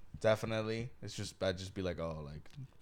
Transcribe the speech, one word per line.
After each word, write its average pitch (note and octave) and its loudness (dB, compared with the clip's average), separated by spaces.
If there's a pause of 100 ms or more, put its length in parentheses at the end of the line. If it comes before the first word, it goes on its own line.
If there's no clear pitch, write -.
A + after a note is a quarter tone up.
(220)
definitely. A2 4 (120)
It's G2+ -6
just, - -4
I'd F#2+ 4
just F#2 -6
be F#2+ -2
like, F2+ 0
"Oh, E2 -2
like, D2 -10 (340)